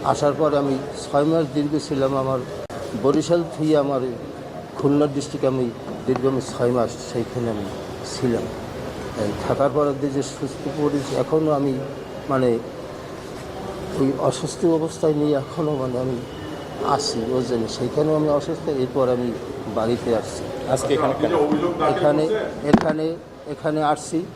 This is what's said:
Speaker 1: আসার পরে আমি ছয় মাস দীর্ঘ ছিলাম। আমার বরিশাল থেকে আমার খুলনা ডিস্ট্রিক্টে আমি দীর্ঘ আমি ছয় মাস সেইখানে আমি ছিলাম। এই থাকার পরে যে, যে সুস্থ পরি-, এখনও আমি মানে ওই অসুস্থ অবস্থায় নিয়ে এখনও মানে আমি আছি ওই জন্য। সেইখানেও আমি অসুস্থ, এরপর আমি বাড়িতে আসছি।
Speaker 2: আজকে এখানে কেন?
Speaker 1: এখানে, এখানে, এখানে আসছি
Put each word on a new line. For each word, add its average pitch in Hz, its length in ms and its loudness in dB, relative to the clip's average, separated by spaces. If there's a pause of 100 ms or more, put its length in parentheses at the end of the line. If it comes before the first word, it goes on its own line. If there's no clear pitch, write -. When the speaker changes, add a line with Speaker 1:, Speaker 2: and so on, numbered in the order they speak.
Speaker 1:
আসার 139 340 2
পরে 147 200 4
আমি 139 200 2 (320)
ছয় 147 140 4
মাস 160 200 4 (100)
দীর্ঘ 147 240 2 (100)
ছিলাম। 135 280 2
আমার 131 220 0 (640)
বরিশাল 156 420 4 (140)
থেকে 156 180 4
আমার 139 240 2 (760)
খুলনা 143 300 4
ডিস্ট্রিক্টে 139 420 -2
আমি 127 220 0 (360)
দীর্ঘ 127 200 2
আমি 135 140 2 (180)
ছয় 123 120 4
মাস 117 200 2 (220)
সেইখানে 117 380 -2
আমি 104 140 -4 (500)
ছিলাম। 117 280 0 (840)
এই 104 80 0 (160)
থাকার 135 260 2
পরে 143 280 2
যে, 143 80 0
যে 135 120 0
সুস্থ 143 460 -6 (100)
পরি-, 143 380 0
এখনও 156 340 2
আমি 139 280 2 (500)
মানে 127 300 4 (1400)
ওই 135 180 4
অসুস্থ - 460 0
অবস্থায় 160 500 2
নিয়ে 147 220 4
এখনও 151 400 -2
মানে 127 220 -2
আমি 127 180 0 (680)
আছি 127 480 0
ওই 131 160 4
জন্য। 113 200 2
সেইখানেও 147 480 2
আমি 151 120 4
অসুস্থ, 147 400 0
এরপর 131 400 2
আমি 123 240 2 (420)
বাড়িতে 117 420 2
আসছি। - 280 -4 (240)
Speaker 2:
আজকে 135 260 2
এখানে 143 260 2
কেন? 110 140 2 (540)
Speaker 1:
এখানে, 151 340 4 (420)
এখানে, 156 520 2 (300)
এখানে 151 380 -2
আসছি 151 380 0 (140)